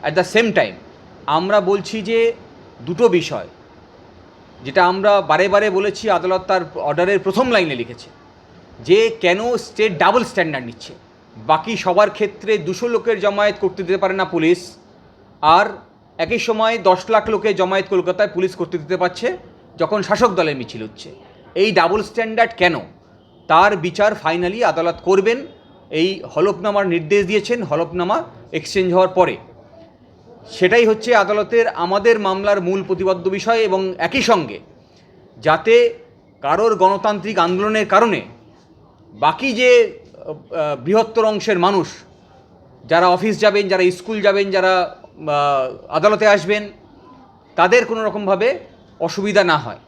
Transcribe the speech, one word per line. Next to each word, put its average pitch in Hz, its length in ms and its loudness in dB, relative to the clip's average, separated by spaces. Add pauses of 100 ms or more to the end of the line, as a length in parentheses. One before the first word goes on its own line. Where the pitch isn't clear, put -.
at 151 100 -4
the 180 100 0
same 220 340 0
time 104 200 0 (500)
আমরা 185 340 2
বলছি 202 400 -4
যে 226 320 0 (520)
দুটো 175 240 0
বিষয়, 143 380 -2 (1160)
যেটা 147 220 2
আমরা 196 360 2
বারে 160 260 2
বারে 214 220 2
বলেছি, 202 400 -4
আদালত 185 380 0
তার 185 140 0 (140)
অর্ডারের 175 440 0
প্রথম 220 320 0
লাইনে 170 240 0
লিখেছে 117 340 -12 (760)
যে 208 260 4 (120)
কেন 208 360 0
স্টেট 208 400 -2
ডাবল 202 260 4
স্ট্যান্ডার্ড 156 420 -4
নিচ্ছে। - 280 -16 (440)
বাকি 156 400 -2
সবার 190 320 2
ক্ষেত্রে 208 480 -4
দুশো 180 300 -6
লোকের 226 320 -2
জমায়েত 202 400 0
করতে 190 240 -4
দিতে 180 140 -2
পারে 190 160 0
না 190 120 -2
পুলিশ, 170 340 0 (840)
আর 170 240 6 (520)
একই 175 220 -2
সময় 220 380 0
দশ 185 320 2
লাখ 220 200 2
লোকের 208 260 0
জমায়েত 190 320 0
কলকাতায় 185 460 -2
পুলিশ 185 220 -2
করতে 175 220 -6
দিতে 160 200 -4
পারছে 233 400 -4 (400)
যখন 180 240 -2
শাসক 214 260 2
দলের 170 280 0
মিছিল 113 280 -12
হচ্ছে। - 260 -16 (460)
এই 208 160 2
ডাবল 180 320 2
স্ট্যান্ডার্ড 226 540 -2
কেন, 175 180 2 (720)
তার 185 300 4
বিচার 180 340 0 (120)
finally 180 420 -2
আদালত 165 380 0
করবেন 196 420 2 (440)
এই 175 320 -2 (140)
হলফনামার 196 520 0
নির্দেশ 170 380 0
দিয়েছেন, 214 380 -2
হলফনামা 175 600 -2 (280)
এক্সচেঞ্জ 175 420 -2
হওয়ার 185 140 4
পরে। 175 300 0 (1120)
সেটাই 226 340 4
হচ্ছে 220 300 2
আদালতের 214 520 2
আমাদের 202 520 2
মামলার 196 420 0
মূল 185 220 -2
প্রতিপাদ্য 190 460 -2
বিষয়। 214 300 0
এবং 190 380 0
একই 175 240 -2
সঙ্গে 147 380 0 (800)
যাতে 226 560 2 (480)
কারোর 196 340 0
গণতান্ত্রিক 190 640 0
আন্দোলনের 202 460 0
কারণে 196 360 2 (920)
বাকি 240 400 -2
যে, 254 160 2 (120)
আহ, - 920 -6
বৃহত্তর 220 500 0
অংশের 208 340 -2
মানুষ 185 280 0 (960)
যারা 170 220 2
অফিস 180 320 0
যাবেন, 202 280 2
যারা 185 240 2
স্কুল 208 300 -8
যাবেন, 196 300 0
যারা, 185 300 2
আহ, 143 1120 -4
আদালতে 208 320 2
আসবেন, 202 420 0 (840)
তাদের 220 300 4
কোনো 226 180 -6
রকমভাবে 208 560 -2 (400)
অসুবিধা 196 440 0
না 165 140 2
হয়। 120 300 -8